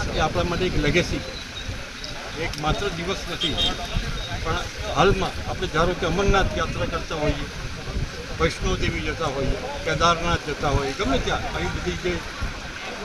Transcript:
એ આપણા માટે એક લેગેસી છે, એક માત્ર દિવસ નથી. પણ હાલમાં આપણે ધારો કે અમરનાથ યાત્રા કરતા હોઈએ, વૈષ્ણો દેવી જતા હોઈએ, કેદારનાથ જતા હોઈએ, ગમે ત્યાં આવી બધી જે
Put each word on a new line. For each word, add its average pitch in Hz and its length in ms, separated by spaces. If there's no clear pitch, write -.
એ - 20
આપણા 170 240
માટે 175 240
એક 156 120
લેગેસી 151 400
છે, - 1200
એક 160 180
માત્ર 156 280
દિવસ 170 280
નથી. 143 240
પણ 165 120
હાલમાં 175 540
આપણે 175 240
ધારો 175 260
કે 185 60
અમરનાથ 190 520
યાત્રા 170 260
કરતા 170 300
હોઈએ, 147 320
વૈષ્ણો 180 360
દેવી 165 240
જતા 151 240
હોઈએ, 139 260
કેદારનાથ 165 680
જતા 147 180
હોઈએ, 139 240
ગમે 240 260
ત્યાં - 360
આવી 156 100
બધી 180 260
જે 175 280